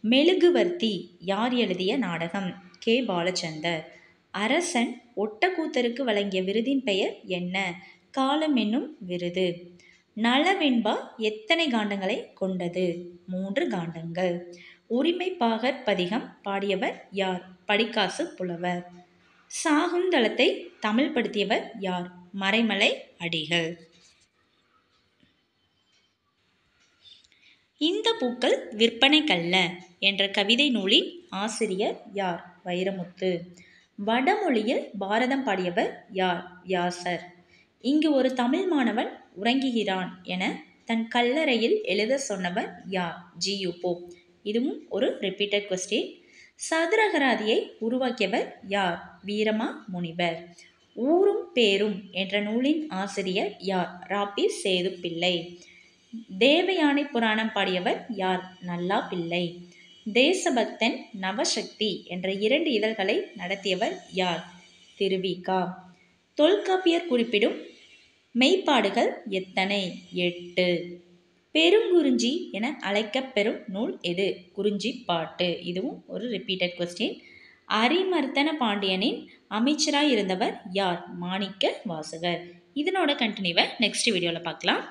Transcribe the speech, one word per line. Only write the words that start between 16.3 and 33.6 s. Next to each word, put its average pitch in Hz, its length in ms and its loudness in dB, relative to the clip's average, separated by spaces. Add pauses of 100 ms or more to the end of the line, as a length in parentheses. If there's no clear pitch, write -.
பாடியவர் 196 680 -2
யார்? 185 320 -2 (240)
படிக்காசு 214 560 0 (140)
புலவர். 175 460 -4 (760)
சாகுந்தலத்தை 320 880 4 (380)
தமிழ்படுத்தியவர் 214 800 0 (140)
யார்? 180 300 -4 (300)
மறைமலை 208 520 2 (260)
அடிகள். 165 520 -2 (4000)
இந்த 427 420 0
பூக்கள் 247 380 0 (240)
விற்பனைக்கல்ல 226 880 2 (300)
என்ற 196 300 0
கவிதை 226 400 2
நூலின் 233 400 2 (200)
ஆசிரியர் 208 680 -4 (160)
யார்? 185 300 -4 (220)
வைரமுத்து. 185 640 -4 (760)